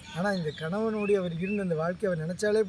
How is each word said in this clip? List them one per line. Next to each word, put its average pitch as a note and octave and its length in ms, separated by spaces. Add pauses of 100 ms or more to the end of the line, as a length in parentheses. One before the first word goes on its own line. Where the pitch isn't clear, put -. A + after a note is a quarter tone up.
(160)
ஆனா G3 160
இந்த D#3+ 260
கணவனுடைய G#3 600
அவர் F3 200
இருந்த G3 240
அந்த F3 120
வாழ்க்கையை F3 340
அவர் E3 160
நினைச்சாலே G#3 440